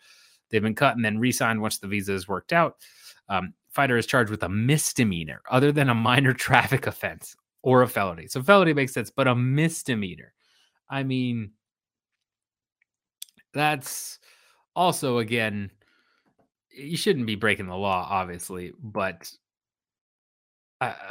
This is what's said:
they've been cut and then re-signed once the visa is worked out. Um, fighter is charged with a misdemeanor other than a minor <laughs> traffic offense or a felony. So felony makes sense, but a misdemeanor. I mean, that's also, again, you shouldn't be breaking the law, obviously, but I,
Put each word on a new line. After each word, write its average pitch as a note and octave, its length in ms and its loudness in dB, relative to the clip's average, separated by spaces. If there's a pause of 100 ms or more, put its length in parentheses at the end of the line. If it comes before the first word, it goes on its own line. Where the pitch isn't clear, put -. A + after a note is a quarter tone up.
(520)
they've A2 100 2
been A2 140 -2
cut C3 200 2
and A#2+ 80 -2
then G#2+ 140 -2
re-signed A#2 420 0
once G#2+ 200 -4
the G2+ 80 -14
visa G2 260 -4
is F#2 140 -6
worked F#2+ 260 -6
out. E3 240 0 (500)
Um, F#2+ 280 -4 (160)
fighter B2+ 260 2
is A2 80 0
charged B2 240 2
with G#2+ 140 -6
a F2+ 60 -4
misdemeanor G2+ 1000 0
other C3 220 4
than D3 180 2
a A#2+ 60 2
minor B2 380 4
<laughs> - 120 -6
traffic B2+ 400 4
offense F#2 500 -8 (280)
or B2+ 180 6
a B2 60 4
felony. F#2 400 -4
So B2+ 160 -8
felony F3+ 300 6
makes C3+ 200 0
sense, - 160 -4
but C3 180 0
a B2+ 60 4
misdemeanor. B2 960 -2 (560)
I C3+ 140 -4
mean, B2+ 520 -2 (2000)
that's D3 640 -2 (560)
also, D#3 420 2
again, G#2+ 540 -2 (1000)
you C#3+ 260 -10
shouldn't D3+ 300 0
be A2 80 -2
breaking G2+ 320 0
the F2+ 100 -10
law, F#2 320 -2
obviously, F2+ 720 -6
but G2+ 520 -8 (1500)
I, A#2+ 140 -4 (180)